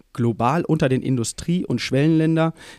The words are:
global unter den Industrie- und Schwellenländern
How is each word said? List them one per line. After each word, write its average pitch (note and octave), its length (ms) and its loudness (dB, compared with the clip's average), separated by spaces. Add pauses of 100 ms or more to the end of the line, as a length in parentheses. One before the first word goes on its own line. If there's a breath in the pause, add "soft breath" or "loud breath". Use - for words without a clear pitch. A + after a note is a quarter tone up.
(140)
global A#2+ 500 0
unter D#3+ 240 2
den B2+ 140 0
Industrie- C3 640 -2
und A#2+ 160 -2
Schwellenländern D#3+ 720 2 (260 loud breath)